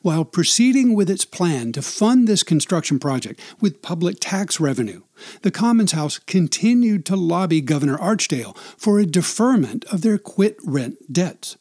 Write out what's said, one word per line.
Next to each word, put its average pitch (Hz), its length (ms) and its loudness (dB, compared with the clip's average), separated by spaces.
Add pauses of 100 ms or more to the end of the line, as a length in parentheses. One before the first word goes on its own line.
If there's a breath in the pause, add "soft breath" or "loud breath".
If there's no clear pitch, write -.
While 160 220 0
proceeding 247 680 2
with 196 140 2
its 190 160 -2
plan 139 460 -2
to 139 120 -6
fund 240 440 4
this 208 160 2
construction 156 560 0
project 127 400 -4 (220 loud breath)
with 202 200 -2
public 170 400 -4
tax 190 380 -4
revenue, 120 440 -2 (400 loud breath)
the 190 100 0
Commons 226 400 2
House 151 260 -4
continued 214 880 0
to 190 80 -2
lobby 170 460 0
Governor 143 360 0
Archdale 160 600 -2 (200 loud breath)
for 208 220 2
a 202 80 4
deferment 185 760 0
of 170 180 -4
their 214 160 2
quit 214 460 0
rent 135 480 -6
debts. - 480 -4